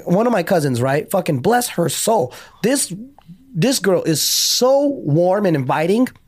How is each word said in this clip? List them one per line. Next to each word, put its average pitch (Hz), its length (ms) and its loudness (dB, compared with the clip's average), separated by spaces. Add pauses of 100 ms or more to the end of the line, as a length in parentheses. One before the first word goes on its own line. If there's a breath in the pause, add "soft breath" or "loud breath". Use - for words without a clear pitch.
one 196 240 2
of 247 40 0
my 190 120 0
cousins, 147 360 0
right? 135 300 -2
Fucking 170 300 0
bless 233 300 0
her 165 180 -2
soul. 175 440 -2 (300 loud breath)
This, 262 320 0 (580)
this 226 280 0
girl 180 240 2
is 156 180 0
so - 640 0
warm 185 580 0
and 170 120 2
inviting. 156 500 0 (220)